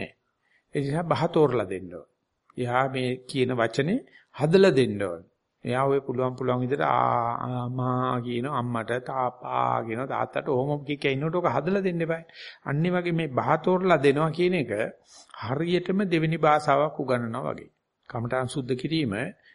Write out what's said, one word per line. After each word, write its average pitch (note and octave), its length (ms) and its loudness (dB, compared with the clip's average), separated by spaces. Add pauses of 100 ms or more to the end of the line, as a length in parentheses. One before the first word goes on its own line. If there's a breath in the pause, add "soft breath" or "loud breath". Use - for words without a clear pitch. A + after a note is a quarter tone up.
නැහැ. - 160 -16 (500)
ඒ D3 100 -4
නිසා C#3+ 240 -2
බහ D#3 220 0
තෝරලා B2+ 420 2
දෙන්න F#2 240 -8
ඕන. E2+ 160 -16 (480)
එයා B2 320 2
මේ B2+ 300 -2
කියන B2+ 340 0
වචනේ C3+ 480 0 (360 soft breath)
හදලා F3+ 360 6
දෙන්න A2 300 2
ඕන. F2 200 -4 (420)
එයා B2+ 200 0
ඔය C#3 160 2
පුළුවන් B2+ 340 -2
පුළුවන් B2+ 260 -2
විදිහට C#3+ 240 0
ආ, B2 520 2
ආ, B2 320 -4
මා B2+ 520 -2
කියන A#2+ 280 -4
අම්මට, A#2+ 420 -4 (120)
තාපා B2+ 800 -2
කියන A#2 240 -4
තාත්තට C3+ 440 -4
ඔහොම C#3+ 340 0
කිය C#3+ 140 -6
කිය C#3+ 160 0
ඉන්නකොට D#3 240 -2
ඔක E3+ 120 0
හදලා D#3+ 340 0
දෙන්න F3 200 -2
එපා. E3 200 -4 (380 loud breath)
අන්න C#3+ 220 -2
ඒ F3+ 100 2
වගේ F3 200 0
මේ E3 160 0
බහ B2 300 0
තෝරලා F3+ 400 4
දෙනවා C#3+ 320 4
කියන F3 240 2
එක C#3+ 180 -2 (680 loud breath)
හරියටම F3 680 0
දෙවෙනි E3 340 2
භාෂාවක් D3+ 580 4
උගන්වනවා B2 500 -2
වගේ. - 240 -8 (380)
කමඨාන් B2 400 -4
සුද්ධ C3 260 -4
කිරීම D3 400 -2 (400 soft breath)